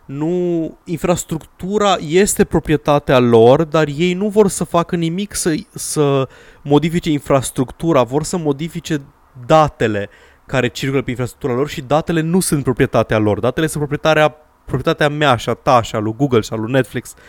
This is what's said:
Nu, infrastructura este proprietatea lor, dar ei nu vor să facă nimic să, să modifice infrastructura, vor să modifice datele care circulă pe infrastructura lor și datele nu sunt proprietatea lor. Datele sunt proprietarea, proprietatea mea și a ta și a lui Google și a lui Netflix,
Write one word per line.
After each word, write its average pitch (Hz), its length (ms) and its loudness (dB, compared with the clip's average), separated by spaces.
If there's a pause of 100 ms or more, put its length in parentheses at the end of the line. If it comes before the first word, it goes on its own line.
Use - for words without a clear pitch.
Nu, 165 800 -4
infrastructura 180 1120 -2 (120)
este 190 360 2
proprietatea 147 760 0
lor, 123 460 6
dar 156 320 0
ei 175 180 0
nu 196 140 -2
vor 202 200 2
să 175 160 -4
facă 170 320 -2
nimic 170 380 -4
să, 165 200 -2 (200)
să 139 540 0 (340)
modifice 156 480 0
infrastructura, 139 920 0
vor 127 200 -2
să 170 140 -6
modifice 156 640 -6 (460)
datele 123 640 2 (380)
care 123 220 0
circulă 135 340 -4
pe 123 80 -8
infrastructura 123 440 -6
lor 139 140 -2
și - 120 -10
datele 156 400 0
nu 165 200 0
sunt 156 220 -2
proprietatea 120 560 0
lor. 104 220 0
Datele 131 260 0
sunt 156 120 -6
proprietarea, 151 580 0 (280)
proprietatea 156 440 -2
mea 147 280 2
și - 120 -6
a 117 60 -2
ta - 280 2
și - 120 -10
a 120 40 -2
lui 110 180 -4
Google 127 240 2
și - 120 -8
a 120 40 -6
lui 110 160 -6
Netflix, 131 420 -4 (140)